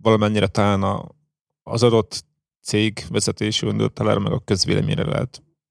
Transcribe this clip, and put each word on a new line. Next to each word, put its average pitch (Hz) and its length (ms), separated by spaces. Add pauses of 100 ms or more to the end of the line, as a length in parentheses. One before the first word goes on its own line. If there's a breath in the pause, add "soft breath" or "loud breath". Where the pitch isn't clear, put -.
valamennyire 107 460
talán 101 360
a, 98 220 (580)
az 117 200
adott 113 420 (380)
cég 107 460
vezetési 107 560
gondolatalára 107 540
meg 101 120
a - 80
közvéleményre 101 680
lehet - 380 (280)